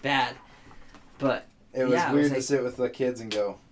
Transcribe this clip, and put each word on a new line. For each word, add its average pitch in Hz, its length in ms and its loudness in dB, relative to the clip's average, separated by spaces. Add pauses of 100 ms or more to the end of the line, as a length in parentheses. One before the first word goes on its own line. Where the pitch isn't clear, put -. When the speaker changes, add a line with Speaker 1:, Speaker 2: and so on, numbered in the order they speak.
Speaker 1:
Bad. 135 340 0 (840)
But, - 260 0 (280)
Speaker 2:
It 131 100 0
was 127 100 2
Speaker 1:
yeah, 131 160 2
it 135 40 0
Speaker 2:
weird 147 100 6
Speaker 1:
was 143 80 4
Speaker 2:
to 131 60 0
Speaker 1:
like, 131 60 -4
Speaker 2:
sit 135 200 2
with 123 140 -4
the 123 120 0
kids 123 320 -2
and 110 100 -8
go 101 280 -2 (120)